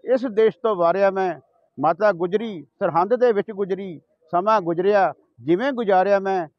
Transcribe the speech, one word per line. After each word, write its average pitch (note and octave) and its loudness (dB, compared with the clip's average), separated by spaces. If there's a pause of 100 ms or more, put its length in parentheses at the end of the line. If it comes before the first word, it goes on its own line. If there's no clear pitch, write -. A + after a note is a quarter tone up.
(140)
ਇਸ B3+ -2
ਦੇਸ਼ A3 2
ਤੋਂ A3 0
ਵਾਰਿਆ F3+ 2
ਮੈਂ, F#3 -4 (400)
ਮਾਤਾ E3+ 2
ਗੁਜਰੀ, F#3 -4
ਸਰਹੰਦ F#3 -2
ਦੇ A#3+ 2
ਵਿੱਚ G3+ -2
ਗੁਜਰੀ, F#3+ -8 (300)
ਸਮਾਂ G3+ 2
ਗੁਜ਼ਰਿਆ, F3+ 2 (260)
ਜਿਵੇਂ F3+ 0
ਗੁਜ਼ਾਰਿਆ G3+ 2
ਮੈਂ F#3+ -2 (100)